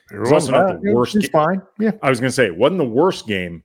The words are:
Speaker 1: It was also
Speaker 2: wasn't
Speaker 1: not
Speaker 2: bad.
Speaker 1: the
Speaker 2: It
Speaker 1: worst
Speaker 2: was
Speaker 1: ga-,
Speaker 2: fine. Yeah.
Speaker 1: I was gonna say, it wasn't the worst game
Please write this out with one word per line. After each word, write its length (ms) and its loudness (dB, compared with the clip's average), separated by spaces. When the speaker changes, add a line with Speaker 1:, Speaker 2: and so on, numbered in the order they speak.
Speaker 1:
It 60 -12
was 100 2
also 20 6
Speaker 2:
wasn't 240 2
Speaker 1:
not 100 2
Speaker 2:
bad. 140 -6
Speaker 1:
the 80 -2
Speaker 2:
It 60 2
Speaker 1:
worst 180 0
Speaker 2:
was 120 2
Speaker 1:
ga-, 60 -8
Speaker 2:
fine. 300 0
Yeah. 140 0
Speaker 1:
I 80 0
was 100 2
gonna 120 -2
say, 160 2
it 100 -6
wasn't 220 2
the 60 0
worst 420 -2
game 380 -6